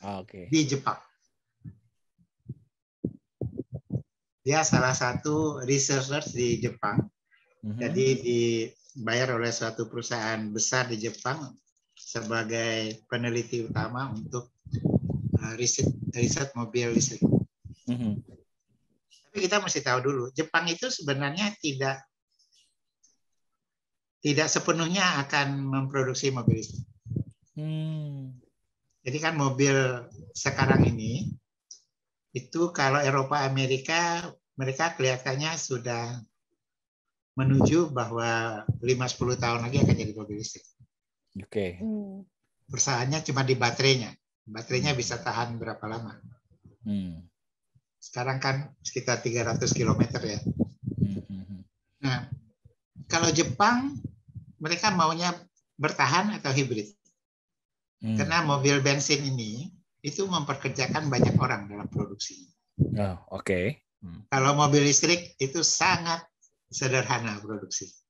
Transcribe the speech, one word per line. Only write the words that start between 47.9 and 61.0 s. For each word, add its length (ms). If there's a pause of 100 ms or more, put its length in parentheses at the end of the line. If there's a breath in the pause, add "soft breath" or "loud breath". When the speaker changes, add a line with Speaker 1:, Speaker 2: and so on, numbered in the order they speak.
Speaker 2:
Sekarang 400
kan 180 (300)
sekitar 380
tiga 240
ratus 260
kilometer 480
ya. 180 (600)
Speaker 1:
Hmm, 260
hmm, 220
hmm. 140 (420)
Speaker 2:
Nah, 240 (800)
kalau 240
Jepang, 640 (600)
mereka 340
maunya 400 (420)
bertahan 600
atau 160
hibrid? 400 (1120)
Speaker 1:
Hmm. 160
Speaker 2:
Karena 240
mobil 400
bensin 400
ini 480 (320)
itu 240
memperkerjakan 800